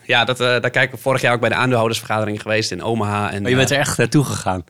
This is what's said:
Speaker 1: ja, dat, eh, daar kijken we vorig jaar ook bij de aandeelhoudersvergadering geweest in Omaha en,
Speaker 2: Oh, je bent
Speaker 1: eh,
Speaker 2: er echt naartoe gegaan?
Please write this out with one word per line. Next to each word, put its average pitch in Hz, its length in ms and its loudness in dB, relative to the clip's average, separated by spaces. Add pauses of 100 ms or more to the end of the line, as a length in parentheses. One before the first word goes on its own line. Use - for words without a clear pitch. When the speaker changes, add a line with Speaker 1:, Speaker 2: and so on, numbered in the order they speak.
Speaker 1:
ja, 120 180 4
dat, 127 160 -2
eh, 123 60 2
daar 123 240 2
kijken 127 260 0
we - 60 -14
vorig 131 180 0
jaar 123 140 2
ook 117 60 -2
bij 117 80 2
de 104 60 0
aandeelhoudersvergadering 110 880 0
geweest 107 280 -2
in 85 120 -8
Omaha 104 500 -2
en, 101 120 -6
Speaker 2:
Oh, 127 60 0
je 127 60 2
bent 131 140 2
Speaker 1:
eh, 143 60 0
Speaker 2:
er 143 60 0
echt - 160 -4
naartoe 120 260 2
gegaan? 92 460 -4